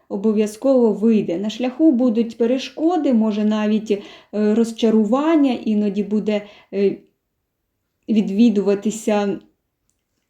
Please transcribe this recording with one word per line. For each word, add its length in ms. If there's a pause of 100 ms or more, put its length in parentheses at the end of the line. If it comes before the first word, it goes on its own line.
обов'язково 840
вийде. 460
На 120
шляху 420
будуть 460
перешкоди, 720
може, 320
навіть, 460
е, 120 (300)
розчарування, 1200 (120)
іноді 380
буде, 400 (320)
е, 220 (1120)
відвідуватися 1300 (920)